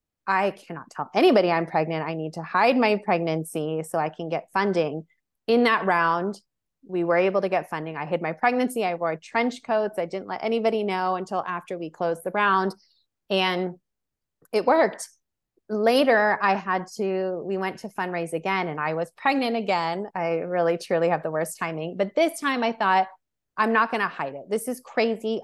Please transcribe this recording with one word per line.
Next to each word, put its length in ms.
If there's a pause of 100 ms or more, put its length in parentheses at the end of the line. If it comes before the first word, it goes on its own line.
(260)
"I 260
cannot 400
tell 220
anybody 380
I'm 140
pregnant. 420
I 60
need 220
to 60
hide 360
my 260
pregnancy 800
so 160
I 80
can 220
get 240
funding." 520 (420)
In 180
that 200
round, 540 (480)
we 160
were 140
able 240
to 80
get 200
funding. 280
I 80
hid 160
my 100
pregnancy. 540
I 80
wore 240
trench 460
coats. 360
I 60
didn't 240
let 120
anybody 420
know 340
until 280
after 320
we 120
closed 340
the 80
round. 420 (560)
And 460 (800)
it 120
worked. 440 (600)
Later, 720
I 140
had 320 (100)
to, 480
we 120
went 220
to 80
fundraise 460
again, 340
and 100
I 160
was 180
pregnant 440
again. 580
I 260
really, 380
truly 300
have 160
the 80
worst 260
timing. 380
But 180
this 280
time 200
I 120
thought, 340 (480)
"I'm 160
not 180
gonna 200
hide 260
it. 140
This 180
is 140
crazy. 640